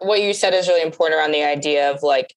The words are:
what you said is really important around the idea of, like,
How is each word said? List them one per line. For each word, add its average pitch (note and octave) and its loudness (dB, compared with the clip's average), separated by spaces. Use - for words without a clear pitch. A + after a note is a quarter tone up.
what G3+ 0
you G3+ 0
said F#3+ 0
is F#3 0
really F3 2
important D#3+ 0
around D3+ 0
the D3+ 0
idea C#3+ 0
of, C#3+ -4
like, C3+ 0